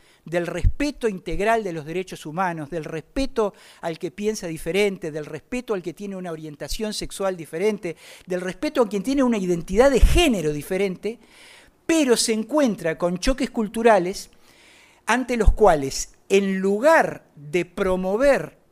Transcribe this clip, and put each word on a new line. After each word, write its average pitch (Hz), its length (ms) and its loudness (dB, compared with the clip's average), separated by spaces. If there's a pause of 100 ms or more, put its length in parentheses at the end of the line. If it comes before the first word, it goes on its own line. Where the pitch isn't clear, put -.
(260)
del 170 220 -2
respeto - 600 0
integral 202 560 -2
de 180 100 -6
los 156 120 -8
derechos 175 400 -10
humanos, 165 440 -4
del 165 140 -6
respeto 196 720 -4 (280)
al 165 180 -8
que 170 100 -8
piensa 208 380 -4
diferente, 175 640 -2
del 151 140 -8
respeto 226 480 -8
al 185 100 -4
que 170 100 -8
tiene 196 220 -12
una 180 160 -10
orientación 160 600 -6
sexual 190 440 -6
diferente, 170 580 -4 (300)
del 180 160 -4
respeto 269 400 -2
a 214 80 2
quien 196 140 -2
tiene 277 180 0
una 240 160 2
identidad 185 540 2
de 247 80 4
género 214 520 6
diferente, 185 680 -4 (640)
pero 294 320 4
se - 160 0
encuentra 220 640 0
con 175 220 -2
choques 262 320 0
culturales 214 800 2 (760)
ante 247 320 0
los 208 160 6
cuales, 156 600 2 (140)
en 196 300 2
lugar 208 680 2 (100)
de 151 300 -4
promover 190 920 0 (140)